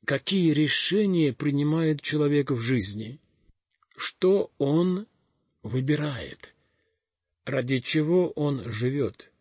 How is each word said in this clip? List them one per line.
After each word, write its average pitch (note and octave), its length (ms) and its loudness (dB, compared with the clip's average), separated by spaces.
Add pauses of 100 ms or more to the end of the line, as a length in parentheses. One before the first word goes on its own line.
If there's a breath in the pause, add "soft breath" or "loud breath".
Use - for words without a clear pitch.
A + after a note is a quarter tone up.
Какие D#3+ 480 0
решения D#3+ 800 2
принимает D3 680 0
человек C#3+ 500 0
в B2 80 0
жизни? A2+ 600 -2 (760)
Что - 600 0
он F3 480 0 (580)
выбирает? C3+ 920 -4 (880)
Ради C3 360 -2
чего D#3+ 500 2
он C#3+ 400 -2
живет? B2 720 -4